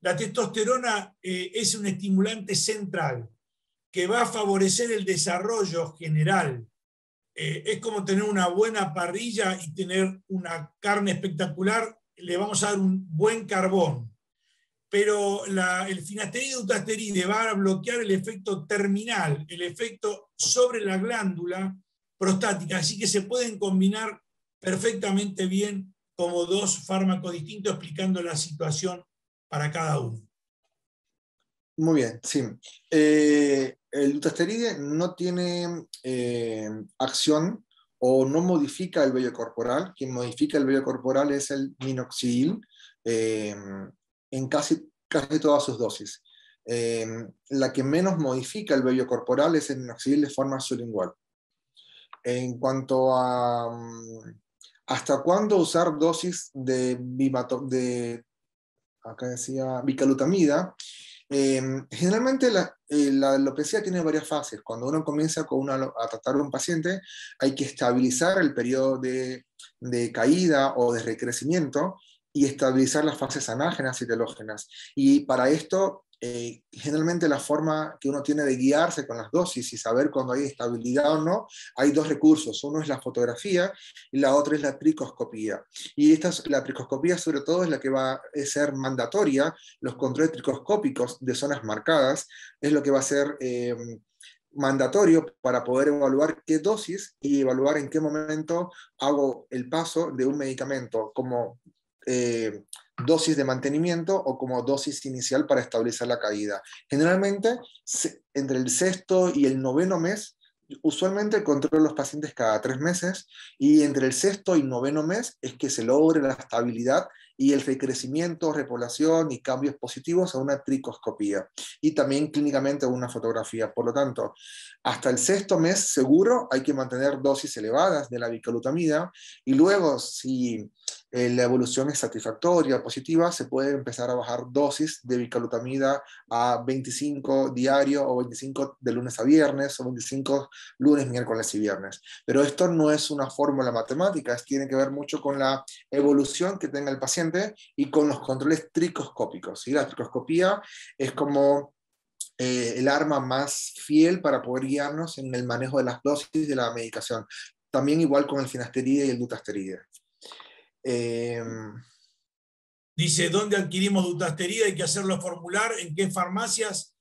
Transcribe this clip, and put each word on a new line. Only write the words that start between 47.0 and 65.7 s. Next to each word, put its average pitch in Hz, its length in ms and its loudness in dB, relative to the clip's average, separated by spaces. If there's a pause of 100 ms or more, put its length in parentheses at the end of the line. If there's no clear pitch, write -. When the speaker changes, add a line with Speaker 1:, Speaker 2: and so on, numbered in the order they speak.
Speaker 2:
la 135 240 0
que 135 80 0
menos 165 380 2
modifica 139 560 -2
el 131 80 2
vello 127 240 2
corporal 131 480 2
es 147 160 0
el 131 80 -4
minoxidil 131 420 0
de 143 80 2
forma 135 300 -2
sublingual. 117 520 -4 (1120)
En 123 360 -4
cuanto 131 560 2
a, 120 600 0
mm, 113 640 -16 (460)
¿hasta 139 380 0
cuándo 208 340 4
usar 160 400 2
dosis 165 560 0
de 127 480 0
bimato-, 127 640 -2
de, 123 560 -2 (800)
acá 113 280 -10
decía, 131 540 -6
bicalutamida? 143 920 2 (520)
Eh, 135 600 0
generalmente 240 640 2
la, 185 200 0 (160)
eh, 143 240 4
la 135 220 4
alopecia 139 480 0
tiene 185 200 -2
varias 156 260 0
fases. 143 340 -6
Cuando 117 280 -8
uno 156 140 0
comienza 151 400 -2
con 135 160 -2
una 135 140 -2